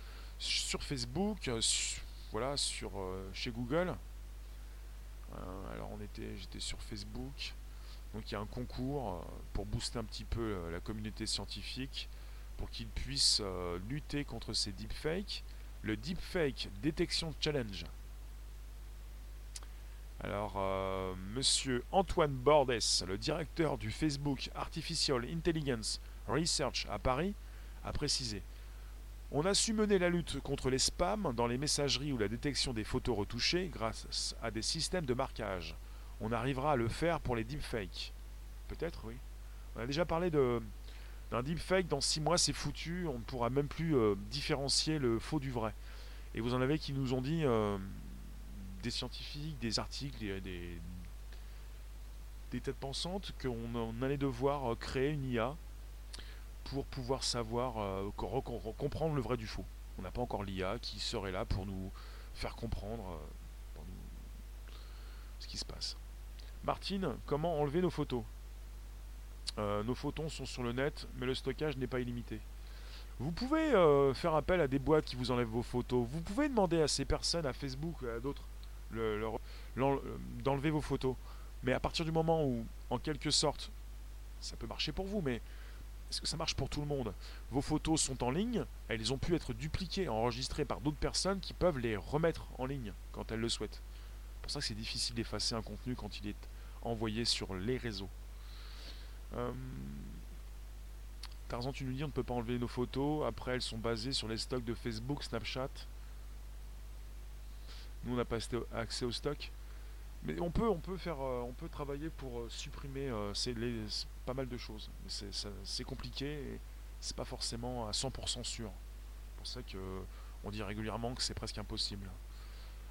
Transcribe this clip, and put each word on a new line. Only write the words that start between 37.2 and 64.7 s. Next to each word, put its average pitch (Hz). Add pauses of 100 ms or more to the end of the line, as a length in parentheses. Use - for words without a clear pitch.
les 113
deepfakes. » 113 (560)
Peut-être, 127
oui. 117 (580)
On 110
a 117
déjà 143
parlé 170
de, 123 (680)
d'un 117
deepfake, 170
dans 139
six -
mois 156
c'est 151
foutu, 165
on 143
ne 117
pourra 117
même 139
plus, 160
euh, 107 (160)
différencier 143
le 117
faux 151
du 135
vrai. 110 (600)
Et 113
vous 120
en 127
avez 139
qui 147
nous 135
ont 131
dit, 156
euh, 107 (1040)
des 120
scientifiques, 147
des 117
articles, 127
des, 98
des, 87 (1700)
des 123
têtes 135
pensantes, 170
qu'on, 117
on 113
allait 139
devoir, 135
euh, -
créer 135
une 147
I 123
A 127 (1080)
pour 135
pouvoir 131
savoir, 120
euh, 98
co-, 101
recom-, 110
comprendre 147
le 139
vrai 120
du 110
faux. - (340)
On 92
n'a 92
pas 117
encore 113
l'I 98
A 101
qui -
serait 98
là 98
pour 98
nous 95 (440)
faire -
comprendre, 110
euh, 80 (480)
pour 85
nous... - (640)